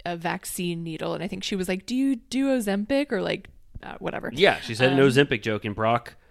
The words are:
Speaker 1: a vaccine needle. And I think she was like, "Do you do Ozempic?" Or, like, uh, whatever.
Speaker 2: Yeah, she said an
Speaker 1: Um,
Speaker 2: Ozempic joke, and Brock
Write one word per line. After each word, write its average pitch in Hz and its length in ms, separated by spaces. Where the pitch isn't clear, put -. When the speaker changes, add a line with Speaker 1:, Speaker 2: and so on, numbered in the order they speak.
Speaker 1:
a 175 120
vaccine 170 680
needle. 165 300
And 160 100
I - 20
think 190 160
she - 140
was 185 120
like, 190 180
"Do 240 100
you 269 200
do 262 320
Ozempic?" 247 640
Or, 190 120
like, - 260
uh, - 160
whatever. - 360
Speaker 2:
Yeah, 160 260
she 120 160
said 127 160
an 135 80
Speaker 1:
Um, 139 80
Speaker 2:
Ozempic 135 340
joke, 107 220
and 107 100
Brock 110 400